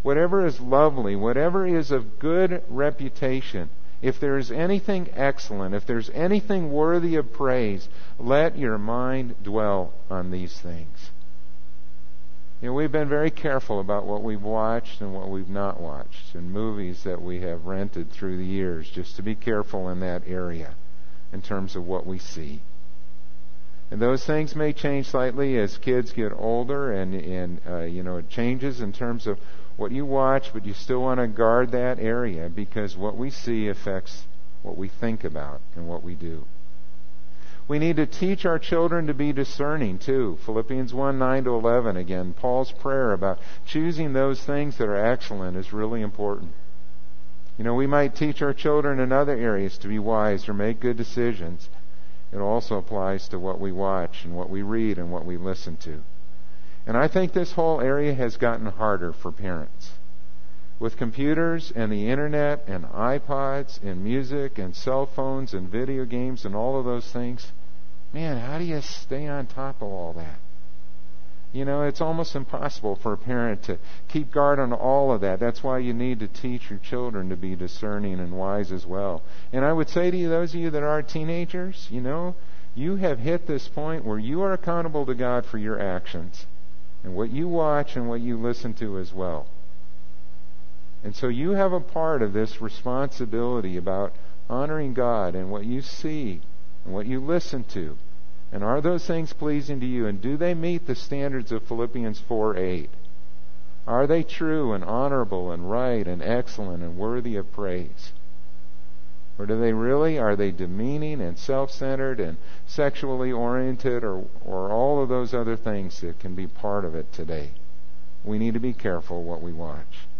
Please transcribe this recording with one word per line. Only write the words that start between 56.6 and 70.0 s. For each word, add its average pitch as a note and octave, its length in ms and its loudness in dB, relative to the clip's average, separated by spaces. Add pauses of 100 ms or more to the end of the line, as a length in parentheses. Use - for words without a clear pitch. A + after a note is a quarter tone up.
And A2+ 120 0
I D3 100 2
think F#3 240 2
this F3 220 0
whole D#3+ 260 0
area C#3+ 340 0
has B2+ 220 0
gotten A2+ 300 0
harder G2 480 0
for - 180 0
parents. F2+ 600 0 (880)
With A2+ 180 0
computers D#3 760 0
and A2+ 160 0
the G#2 200 0
internet D3 580 0
and F#2 160 -2
iPods C3+ 960 0
and F#2+ 220 -2
music C3+ 540 0
and F2+ 180 -2
cell C3+ 300 0
phones C3+ 480 -2
and F#2 160 0
video C3 340 0
games B2 400 -2
and G2 100 0
all B2 240 0
of C3 60 0
those A#2+ 260 0
things, B2 440 0 (580)
man, D3+ 260 0
how C3 200 -2
do F3 80 0
you D#3 160 0
stay C#3+ 460 0
on C#3+ 180 0
top C3+ 320 0
of G#2+ 100 0
all F2+ 240 0